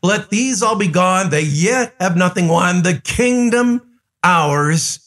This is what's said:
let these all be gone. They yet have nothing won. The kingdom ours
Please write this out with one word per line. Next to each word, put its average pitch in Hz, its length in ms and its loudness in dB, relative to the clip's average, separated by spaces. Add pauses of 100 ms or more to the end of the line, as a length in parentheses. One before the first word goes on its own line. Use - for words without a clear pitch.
let 202 260 -2
these 233 320 -2
all 226 140 0
be 202 140 -2
gone. 185 420 0
They 151 100 0
yet 185 580 0
have 185 160 -2
nothing 180 340 0
won. 175 340 2
The 175 160 0
kingdom 240 840 0 (420)
ours 151 840 0